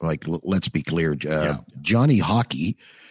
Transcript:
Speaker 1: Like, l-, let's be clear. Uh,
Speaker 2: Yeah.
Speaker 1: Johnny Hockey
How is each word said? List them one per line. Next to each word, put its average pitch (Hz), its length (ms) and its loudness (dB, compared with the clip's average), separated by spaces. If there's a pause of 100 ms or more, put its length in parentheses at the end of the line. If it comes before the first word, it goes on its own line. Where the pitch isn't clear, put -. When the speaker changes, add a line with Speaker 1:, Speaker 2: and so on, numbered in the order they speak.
Speaker 1:
Like, 80 260 -4
l-, 82 160 -6
let's 95 240 0
be 76 160 -4
clear. 80 300 0
Uh, - 100 -2
Speaker 2:
Yeah. 76 340 0 (220)
Speaker 1:
Johnny 120 380 4
Hockey 107 580 0 (360)